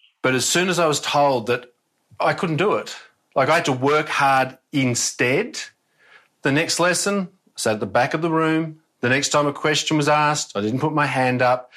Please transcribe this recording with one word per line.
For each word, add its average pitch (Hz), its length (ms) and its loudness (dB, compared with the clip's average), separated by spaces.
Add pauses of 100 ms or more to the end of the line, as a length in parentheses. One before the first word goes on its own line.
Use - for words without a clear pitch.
(220)
But 127 140 0
as 123 100 0
soon 180 240 0
as 170 100 0
I 170 60 4
was 151 160 0
told 135 460 2
that 123 180 -2 (540)
I 165 140 2
couldn't 160 240 -2
do 175 180 0
it, - 200 -6 (400)
like, 135 140 2
I 156 60 4
had 170 100 0
to 147 80 0
work 143 360 0
hard 135 480 0 (140)
instead, 135 880 -2 (840)
the 143 80 0
next 170 280 0
lesson, 180 480 0 (200)
I - 100 -20
sat 110 160 0
at 107 80 -4
the 113 60 -4
back 123 260 0
of 160 80 -4
the 170 100 -2
room. 160 480 -2 (220)
The 123 80 0
next 139 200 0
time 147 180 2
a 139 60 0
question 156 440 0
was 147 100 0
asked, 151 480 0
I 101 60 -2
didn't 113 180 -2
put 151 140 -2
my 147 140 0
hand 127 340 0
up. 127 360 0